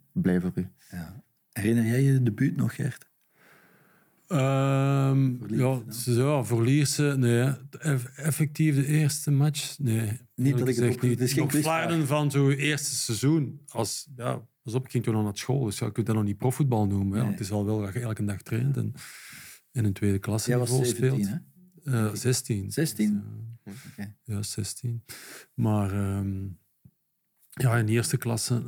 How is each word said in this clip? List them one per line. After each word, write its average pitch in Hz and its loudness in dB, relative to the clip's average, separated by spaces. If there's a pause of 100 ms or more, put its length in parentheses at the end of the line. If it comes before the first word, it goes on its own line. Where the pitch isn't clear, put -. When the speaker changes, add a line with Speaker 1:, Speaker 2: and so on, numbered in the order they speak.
(120)
Speaker 1:
blij 90 2
voor 90 -2
u. 92 -4 (220)
Speaker 2:
Ja. 87 -14 (300)
Herinner 113 2
jij 120 2
je 135 4
debuut 123 2
nog, 123 0
Gert? - -6 (1160)
Speaker 3:
Ehm, 135 2
Speaker 2:
Voor 117 -10
Lierse 131 2
Speaker 3:
ja, 131 2 (100)
Speaker 2:
dan? 107 -12
Speaker 3:
ze, 123 -2
ja, 131 2
voor 117 2
Lierse, 143 2
nee, 120 4
hè. 123 4 (260)
Eff-, 135 -2 (120)
effectief 151 0
de 135 2
eerste 151 2
match, 143 0
nee. 117 0
Speaker 2:
Niet 110 -2 (280)
Speaker 3:
Eerlijk 131 4
Speaker 2:
dat - -
ik 123 2
het 127 2
Speaker 3:
gezegd 120 2
Speaker 2:
opge-, - 0
Speaker 3:
niet. 120 2
Speaker 2:
het 127 2
is - -2
geen 151 2
Speaker 3:
Nog 147 0
Speaker 2:
quizvraag. 156 2
Speaker 3:
flarden 165 0
van 147 2
zo'n 139 4
eerste 147 0
seizoen. 131 0
Als, - -4
ja, 120 -6 (200)
pas 110 -6
op, 131 -2
ik - -18
ging 120 0
toen 117 0
al 107 2
naar 104 -2
school, 131 -2
dus 104 -4
ja, 117 -4
je 107 -4
kunt 107 -2
dat 113 2
nog 107 2
niet 101 -2
profvoetbal 123 2
noemen, 98 0
hè. 120 0
Speaker 2:
Nee. 127 0
Speaker 3:
Het - -6
is 95 -6
al 104 0
wel 107 0
dat 98 -6
je 123 -4
elke 110 -4
dag 101 -4
traint 127 0
en 113 -2 (800)
in 120 0
een 101 2
tweede 98 0
klasse 104 -4
Speaker 2:
Jij 123 2
was 123 0
Speaker 3:
niveau 127 2
Speaker 2:
zeventien, 131 0
Speaker 3:
speelt. 131 -4 (440)
Speaker 2:
hè? 120 0
Speaker 3:
Eh, 104 -2
zestien. 104 -2
Speaker 2:
Zestien? 107 0 (420)
Speaker 3:
Ja. 101 -16 (180)
Speaker 2:
Oké. 101 -12
Speaker 3:
Ja, 104 -6
zestien. 117 -6 (500)
Maar, 107 2
ehm, 98 -2 (1160)
ja, 120 0
in 113 2
de 107 2
eerste 117 2
klasse 117 0